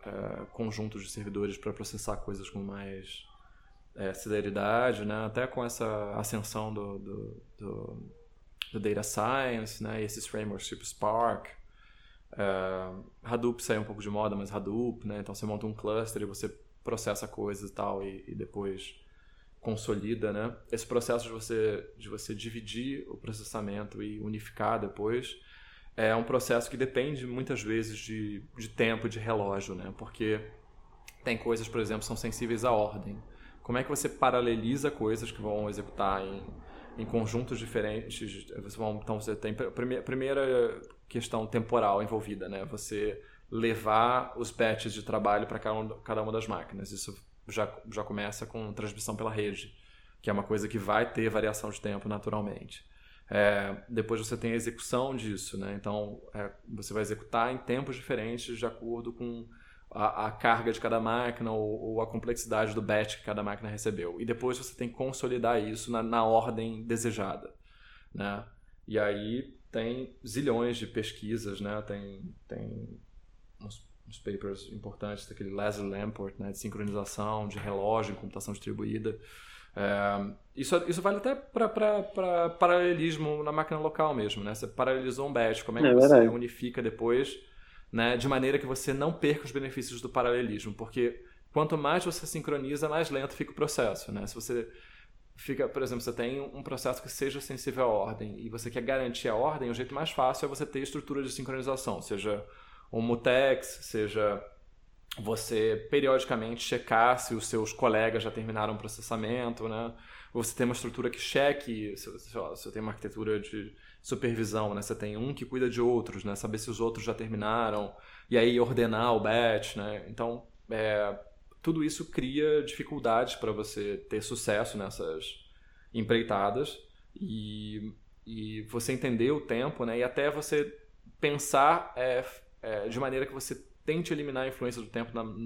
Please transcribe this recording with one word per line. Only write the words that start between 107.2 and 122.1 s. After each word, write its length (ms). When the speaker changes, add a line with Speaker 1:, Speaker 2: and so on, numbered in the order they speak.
Speaker 1:
os 120
seus 260
colegas 500
já 80
terminaram 440
o 40
processamento, 920
né? 260
Ou 100
você 140
tem 80
uma 80
estrutura 360
que 120
cheque, 760
se, 220
sei 220
lá, 80
você 240
tem 100
uma 80
arquitetura 480
de 340
supervisão, 720
né? 80
Você 120
tem 220
um 160
que 120
cuida 260
de 100
outros, 440
né? 100
Saber 240
se 100
os 120
outros 240
já 100
terminaram, 800
e 80
aí 220
ordenar 560
o 60
batch, 560
né? 320
Então, 400
é, 480
tudo 220
isso 260